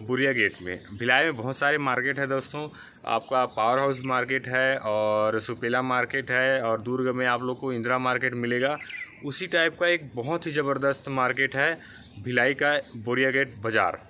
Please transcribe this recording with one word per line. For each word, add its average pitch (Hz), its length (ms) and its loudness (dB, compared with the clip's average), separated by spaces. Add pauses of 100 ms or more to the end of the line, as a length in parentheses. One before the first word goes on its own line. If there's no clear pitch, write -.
बोरिया 127 280 2
गेट 104 300 2
में। 90 180 -8 (200)
भिलाई 123 240 4
में 160 120 0
बहुत 123 220 -6
सारे 147 200 2
मार्केट 135 420 -2
है 139 80 -2
दोस्तों, 135 400 -4 (380)
आपका 123 400 2
पावर 120 340 2
हाउस 135 260 0
मार्केट 131 420 0
है 131 300 2
और 107 640 2
सुपेला 120 420 -2
मार्केट 127 500 -2
है 131 300 2
और 113 200 0
दुर्ग 127 340 -2
में 127 100 0
आप 123 180 2
लोग 127 160 -4
को 131 140 -4
इंदिरा 120 240 0
मार्केट 127 360 0
मिलेगा। 123 440 0 (480)
उसी 147 220 -6
टाइप 165 320 2
का 175 80 2
एक 160 280 0
बहुत 156 300 -4
ही 160 60 -4
ज़बरदस्त 139 580 0
मार्केट 131 460 0
है 156 220 2 (460)
भिलाई 123 300 4
का 147 240 2 (200)
बोरिया 123 340 2
गेट 131 220 0 (100)
बाज़ार 104 460 4